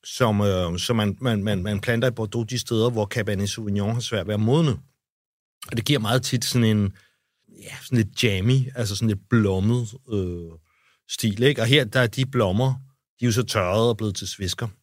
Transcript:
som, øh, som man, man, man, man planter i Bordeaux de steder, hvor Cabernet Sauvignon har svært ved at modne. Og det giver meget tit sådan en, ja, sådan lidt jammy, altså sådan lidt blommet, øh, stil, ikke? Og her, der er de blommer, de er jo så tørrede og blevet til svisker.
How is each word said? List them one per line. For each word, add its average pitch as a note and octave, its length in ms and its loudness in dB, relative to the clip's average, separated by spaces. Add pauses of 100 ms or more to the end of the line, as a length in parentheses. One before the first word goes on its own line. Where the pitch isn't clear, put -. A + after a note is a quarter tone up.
som, G#2+ 360 2
øh, F#2 380 2
som A#2 180 0
man, G#2 240 0
man, A2+ 240 0
man, G2+ 180 -2
man G2+ 180 -2
planter A#2+ 280 0
i - 20 2
Bordeaux A2+ 360 -4
de B2 120 -6
steder, A2+ 320 0
hvor A2 160 -2
Cabernet G2+ 440 -2
Sauvignon G#2 440 -4
har A#2+ 60 -4
svært G#2 260 -4
ved G#2 80 -2
at G#2 60 0
modne. C#3 300 2 (1000)
Og - 60 -4
det A2+ 80 -2
giver C#3+ 140 2
meget A2 240 0
tit B2 220 -2
sådan A2+ 320 2
en, G2+ 160 2 (720)
ja, - 200 -16
sådan B2+ 160 0
lidt - 260 0
jammy, G#2+ 340 2 (160)
altså G#2+ 220 -4
sådan A2+ 120 0
lidt G2+ 220 -4
blommet, A2 580 2 (240)
øh, F2+ 380 -4 (580)
stil, G#2+ 340 -2
ikke? B2+ 200 4
Og A2+ 40 2
her, C3+ 180 6
der A2+ 160 0
er B2 60 4
de C3 200 -2
blommer, B2 480 2 (460)
de A#2+ 40 0
er - 20 2
jo A#2+ 60 4
så A#2+ 100 2
tørrede G#2 460 2
og A#2 80 0
blevet G#2 200 -4
til F#2+ 120 -8
svisker. G2+ 400 -6 (140)